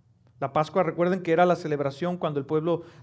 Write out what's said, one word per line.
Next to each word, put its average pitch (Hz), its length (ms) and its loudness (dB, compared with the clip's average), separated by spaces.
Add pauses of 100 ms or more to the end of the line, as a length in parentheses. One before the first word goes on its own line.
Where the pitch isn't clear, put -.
(400)
La 135 140 -4
Pascua, 156 300 0
recuerden 175 400 0
que 170 80 0
era 175 140 6
la 175 100 4
celebración 151 640 -4
cuando 151 220 -4
el 131 60 -4
pueblo 156 380 -2 (200)